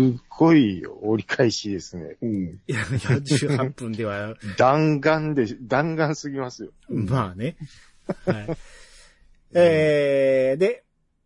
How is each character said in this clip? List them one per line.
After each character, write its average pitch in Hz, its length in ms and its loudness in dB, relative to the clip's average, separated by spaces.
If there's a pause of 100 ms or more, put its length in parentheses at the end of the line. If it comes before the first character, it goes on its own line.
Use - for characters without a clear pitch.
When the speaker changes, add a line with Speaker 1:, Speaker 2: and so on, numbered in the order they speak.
(300)
Speaker 1:
ご 165 240 4
い 104 320 4
折 107 380 -4
り - 40 -14
返 123 220 2
し 104 200 -6
で 95 100 -4
す 87 180 -14
ね。 76 240 -12
Speaker 2:
う 120 60 -6
ん。 92 400 -6
Speaker 3:
い - 60 -6
や、 110 100 -4 (160)
四 139 240 -2
十 143 240 0
八 131 220 -2
分 113 240 -10
で 110 120 -6
は。 104 300 -8 (220)
Speaker 1:
弾 147 460 4
丸 156 300 0
で、 131 120 2 (160)
弾 143 340 -2
丸 156 200 0
す 147 140 -10
ぎ 135 80 -8
ま 127 140 -6
す 113 120 -16
よ。 - 80 -16 (160)
Speaker 3:
ま 117 440 -2
あ 87 40 -16
ね。 120 220 -8 (680)
は 110 160 -2
い。 - 40 -12
Speaker 1:
う 165 60 -6
ん。 160 40 -4 (1000)
Speaker 3:
え 143 1000 4
ー、 - 20 -10
で、 196 260 0 (420)